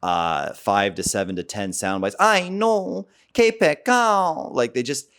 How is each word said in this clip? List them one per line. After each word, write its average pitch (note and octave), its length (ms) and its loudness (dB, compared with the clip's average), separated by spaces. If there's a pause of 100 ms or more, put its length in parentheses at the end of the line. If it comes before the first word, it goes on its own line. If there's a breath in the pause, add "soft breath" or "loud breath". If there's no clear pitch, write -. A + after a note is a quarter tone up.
uh, E2+ 500 0
five G2+ 440 0
to F2 60 -6
seven F#2 340 -2
to F2+ 60 -6
ten G2 300 -8
sound F#2+ 300 -4
bites. G2+ 160 -2
Ay F#3+ 300 4
no, G3 580 -2 (280 soft breath)
qué A3+ 240 2
pecado. G3 960 2
Like, A#2+ 220 0
they B2 80 -2
just C3 260 -6 (100)